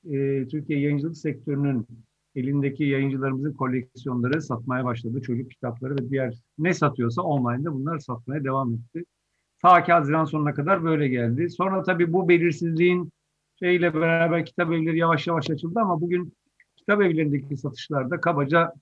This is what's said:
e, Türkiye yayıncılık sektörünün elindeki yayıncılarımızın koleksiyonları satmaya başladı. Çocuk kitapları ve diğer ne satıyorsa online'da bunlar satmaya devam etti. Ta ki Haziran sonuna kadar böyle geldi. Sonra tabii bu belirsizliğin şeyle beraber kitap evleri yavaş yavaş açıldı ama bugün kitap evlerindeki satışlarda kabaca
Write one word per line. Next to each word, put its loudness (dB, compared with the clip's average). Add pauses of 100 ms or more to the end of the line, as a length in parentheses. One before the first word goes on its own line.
(100)
e, -2
Türkiye -4
yayıncılık -2
sektörünün -2 (480)
elindeki -2
yayıncılarımızın 0
koleksiyonları -2
satmaya -4
başladı. -4
Çocuk -4
kitapları -8
ve -4
diğer -2 (240)
ne 0
satıyorsa 0
online'da 0
bunlar -4
satmaya -8
devam -2
etti. -10 (580)
Ta 10
ki 4
Haziran 4
sonuna -2
kadar 0
böyle 2
geldi. 0
Sonra 0
tabii 2
bu 2
belirsizliğin 2 (460)
şeyle 2
beraber 2
kitap -2
evleri 0
yavaş 2
yavaş 0
açıldı -4
ama 0
bugün -2 (440)
kitap 0
evlerindeki 0
satışlarda -4
kabaca 2